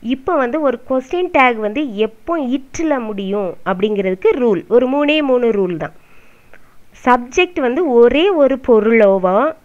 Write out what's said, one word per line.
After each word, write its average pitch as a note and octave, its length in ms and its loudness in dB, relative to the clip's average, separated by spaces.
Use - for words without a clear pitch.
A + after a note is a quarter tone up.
இப்போ C4+ 180 -6
வந்து B3 140 -2
ஒரு A#3+ 100 -2
கொஸ்டின் C#4 480 -4
டேக் B3+ 300 2
வந்து G#3+ 160 -4
எப்போ - 280 -8
இட்டுல D#4 380 -4
முடியும் G3 420 -6
அப்படிங்கிறதுக்கு G3 600 -2
ரூல், G#3+ 200 0
ஒரு B3+ 180 4
மூணே D4 220 0
மூணு B3 280 2
ரூல் F#3 260 -2
தான். D3+ 100 -12
சப்ஜெக்ட் B3+ 600 0
வந்து B3+ 160 -2
ஒரே B3 240 4
ஒரு C4+ 140 2
பொருளோவோ G3+ 720 4